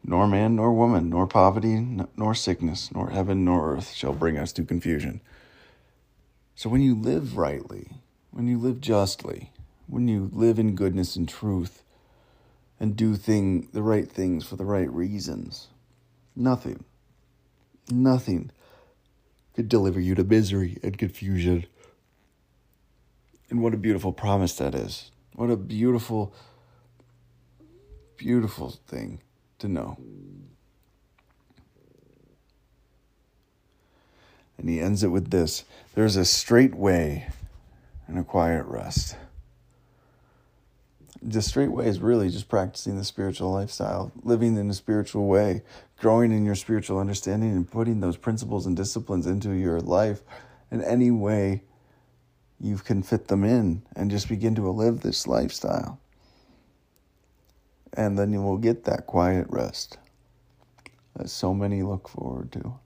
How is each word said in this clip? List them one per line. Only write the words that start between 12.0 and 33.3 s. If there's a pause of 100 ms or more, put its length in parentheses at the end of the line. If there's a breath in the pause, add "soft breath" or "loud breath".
and
do
thing,
the
right
things
for
the
right
reasons, (680)
nothing, (1080)
nothing (1040 soft breath)
could
deliver
you
to
misery
and
confusion. (1800 soft breath)
And
what
a
beautiful
promise
that
is. (260)
What
a
beautiful, (1800 soft breath)
beautiful (160)
thing (380)
to
know. (4000 soft breath)